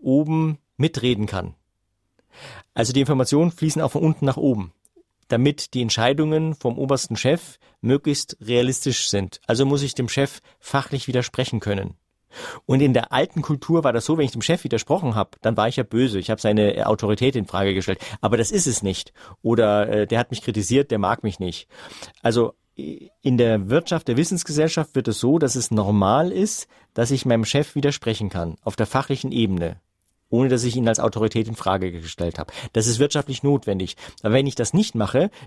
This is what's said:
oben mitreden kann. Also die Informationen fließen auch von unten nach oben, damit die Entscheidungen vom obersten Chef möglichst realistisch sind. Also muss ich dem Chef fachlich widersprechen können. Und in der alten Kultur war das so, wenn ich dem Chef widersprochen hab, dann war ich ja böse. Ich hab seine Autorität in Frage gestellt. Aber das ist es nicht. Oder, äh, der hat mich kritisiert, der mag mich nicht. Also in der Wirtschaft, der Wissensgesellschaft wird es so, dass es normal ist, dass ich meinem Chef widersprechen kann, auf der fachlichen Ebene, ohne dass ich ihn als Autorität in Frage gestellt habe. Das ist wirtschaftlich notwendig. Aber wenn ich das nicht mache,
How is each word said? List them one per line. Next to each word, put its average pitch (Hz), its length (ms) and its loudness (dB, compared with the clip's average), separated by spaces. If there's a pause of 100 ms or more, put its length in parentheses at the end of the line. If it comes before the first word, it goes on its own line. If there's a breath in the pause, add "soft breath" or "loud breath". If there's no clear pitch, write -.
oben 156 560 2 (180)
mitreden 123 480 0
kann. 92 300 -6 (1200 loud breath)
Also 117 180 0
die 135 80 2
Informationen 143 520 2
fließen 160 280 -2
auch 147 120 0
von 160 100 -2
unten 156 220 2
nach 131 120 0
oben, 104 360 0 (560)
damit 131 460 0
die 127 80 -2
Entscheidungen 151 720 0
vom 117 240 -4
obersten 135 380 -2
Chef - 420 -2 (220 soft breath)
möglichst 139 600 0
realistisch 123 680 0
sind. 98 380 -4
Also 117 200 2
muss 139 160 0
ich 135 120 -4
dem 120 140 -2
Chef - 320 -2 (180 soft breath)
fachlich - 480 -4
widersprechen 123 540 -2
können. 95 340 -4 (720 loud breath)
Und 135 140 2
in 139 120 6
der 120 200 0
alten 147 300 0
Kultur 156 420 0
war 127 80 4
das 113 120 0
so, 160 140 0
wenn 147 60 2
ich 123 80 -2
dem 113 100 -8
Chef 170 220 0
widersprochen 131 500 0
hab, - 280 -4
dann 113 140 0
war 107 120 2
ich - 80 -6
ja 127 80 0
böse. 113 340 0
Ich 90 120 -4
hab 110 100 -2
seine 107 480 2
Autorität 110 480 0
in 101 100 -2
Frage 98 280 0
gestellt. 95 260 -2 (200 loud breath)
Aber 110 160 2
das 113 140 0
ist 202 160 0
es 117 160 -2
nicht. 95 300 -4 (300 loud breath)
Oder, 110 460 4
äh, 104 200 2
der 117 100 2
hat 123 140 -2
mich 117 100 -6
kritisiert, 117 480 0
der 113 80 0
mag 101 240 0
mich 104 160 -4
nicht. 90 300 -8 (540 loud breath)
Also 117 320 2 (200)
in - 640 -4
der 110 320 2
Wirtschaft, 165 380 0
der 117 80 0
Wissensgesellschaft 156 800 -2
wird 127 100 0
es 110 140 -2
so, 139 180 4
dass 131 160 0
es 123 160 -4
normal 107 600 2
ist, 190 340 -2 (260 soft breath)
dass 120 200 0
ich 131 120 0
meinem 117 200 2
Chef - 320 -2
widersprechen 117 540 -2
kann, 82 320 -6
auf 107 120 -4
der 107 120 0
fachlichen 131 440 -2
Ebene, 95 460 0 (520)
ohne 127 200 2
dass 123 160 2
ich 120 100 -2
ihn 120 140 0
als 110 100 2
Autorität 110 480 0
in 113 80 -8
Frage 92 380 -2
gestellt 82 480 -6
habe. - 120 -12 (200 loud breath)
Das 113 160 2
ist 113 100 0
wirtschaftlich 139 460 0
notwendig. 101 520 0 (280 loud breath)
Aber 110 100 2
wenn 135 140 2
ich - 80 -6
das 117 180 -2
nicht 208 220 2
mache, 127 340 0 (160 loud breath)